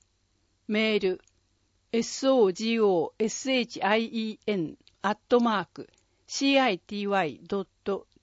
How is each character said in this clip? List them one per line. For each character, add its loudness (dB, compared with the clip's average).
メ 0
ー 2
ル、 -2
エ 0
ス -2
オ 6
ー -4
ジ -2
ー 2
オ 2
ー 0
エ 0
ス -6
エ 2
イ -2
チ -10
ア 2
イ 0
イ -6
ー -2
エ 0
ヌ -6
ア -2
ッ -6
ト 4
マ 2
ー -6
ク -18
シ 0
ー 6
ア 2
イ -2
テ -14
ィ -6
ー -4
ワ 0
イ -8
ド -2
ッ -8
ト -6